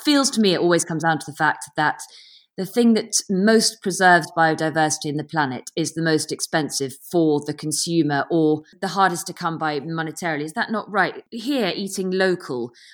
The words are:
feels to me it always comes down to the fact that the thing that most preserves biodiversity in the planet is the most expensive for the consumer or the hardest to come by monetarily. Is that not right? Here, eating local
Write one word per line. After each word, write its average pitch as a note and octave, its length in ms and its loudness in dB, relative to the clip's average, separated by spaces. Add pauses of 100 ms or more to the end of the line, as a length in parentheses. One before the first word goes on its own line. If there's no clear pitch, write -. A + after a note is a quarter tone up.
feels C#4+ 280 4
to A3 100 0
me F#3+ 120 4
it D3 80 0
always E3+ 220 4
comes D#3+ 200 -6
down D#3+ 160 2
to - 80 -10
the C#3+ 80 -16
fact - 420 0
that D3+ 220 0 (580)
the F#3+ 80 -4
thing A#3 300 4
that - 200 -2 (140)
most G#3+ 540 2
preserves F3+ 520 4
biodiversity D#3 680 2
in D3 120 -2
the D3+ 60 -4
planet C#3+ 520 -4
is D#3 180 -4
the E3 80 -6
most D#3 300 0
expensive C#3 640 -4 (160)
for D#3 340 2
the D3+ 80 -6
consumer D3+ 760 -2
or D#3 320 2 (180)
the F#3+ 60 -4
hardest F#3 400 0
to E3+ 60 -12
come E3 260 -6
by D3+ 200 -4
monetarily. D#3+ 640 -6
Is D#3 120 -8
that A3 180 -6
not G#3+ 200 -6
right? F#3 380 -2
Here, A#3 460 -2
eating G3 340 -4
local F3+ 640 -2 (220)